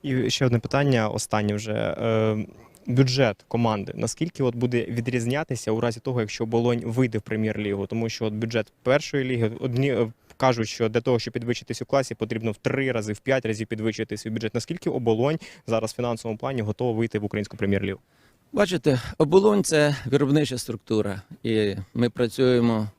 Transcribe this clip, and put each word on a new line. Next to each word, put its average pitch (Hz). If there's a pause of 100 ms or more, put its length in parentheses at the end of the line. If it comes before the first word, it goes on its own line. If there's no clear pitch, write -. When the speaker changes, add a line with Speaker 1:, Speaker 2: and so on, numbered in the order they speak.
Speaker 1:
І 127
ще 131
одне 120
питання, 131
останнє 104
вже. 107
Е, 110 (420)
бюджет 123
команди, 110
наскільки 135
от 120
буде 120
відрізнятися 120
у 110
разі 117
того, 123
якщо 107
Оболонь 117
вийде 117
в 104
Прем'єр-лігу? 107
Тому 113
що 110
от 107
бюджет 113 (120)
першої 139
ліги, 117
одні, 123
е, 113 (260)
кажуть, 117
що 110
для 113
того, 123
щоб -
підвищитись 120
у 120
класі, 135
потрібно 110
в 101
три 131
рази, 107
в 101
п'ять 131
разів 110
підвищити 107
свій 113
бюджет. 110
Наскільки 170
Оболонь 127 (280)
зараз 113
в -
фінансовому 117
плані 131
готова 110
вийти 110
в 104
українську 104
Прем'єр-лігу? 98 (540)
Speaker 2:
Бачите, 175 (160)
Оболонь — 196
це 147 (100)
виробнича 139
структура, 104 (220)
і 107 (180)
ми 117
працюємо 117 (120)